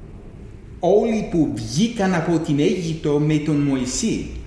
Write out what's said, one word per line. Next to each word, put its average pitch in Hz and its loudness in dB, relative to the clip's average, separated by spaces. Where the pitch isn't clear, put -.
όλοι 214 2
που 165 2
βγήκαν 180 0
από 165 2
την 147 0
Αίγυπτο 160 0
με 151 4
τον 151 0
Μωυσή. 139 0